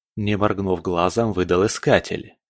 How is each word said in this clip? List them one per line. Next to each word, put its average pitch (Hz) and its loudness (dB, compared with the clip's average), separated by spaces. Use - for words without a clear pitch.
не 104 0
моргнув 95 0
глазом, 92 0
выдал 90 2
искатель. - -2